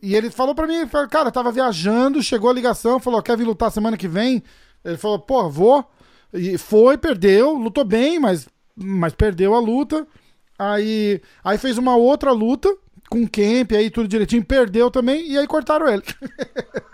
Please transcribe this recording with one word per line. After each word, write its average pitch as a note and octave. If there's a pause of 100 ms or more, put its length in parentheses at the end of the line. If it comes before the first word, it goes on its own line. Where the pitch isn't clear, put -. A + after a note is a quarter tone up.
e G3
ele A3
falou C4
pra D#4
mim, E4
falou, C#4+
cara, C#4+
tava A#3+
viajando, A#3+
chegou A3
a B3+
ligação, A#3+
falou: A#3
quer A#3+
vir A#3
lutar A3+
semana A3
que F#3
vem? A3 (420)
Ele E3+
falou: G#3
pô, A3+
vou. A3 (500)
E F3+
foi, A#3
perdeu, G#3+
lutou B3
bem, B3+
mas, F#3 (260)
mas F#3
perdeu G3
a A#3
luta. C4+ (500)
Aí, G#3 (220)
aí G3+
fez B3
uma B3
outra C4+
luta B3 (360)
com A#3
o G#3+
Kemp, A3
aí G#3+
tudo A3+
direitinho, G#3+
perdeu A#3+
também, C4+
e C#4
aí C#4+
cortaram D4+
ele. D4+
<laughs> - (800)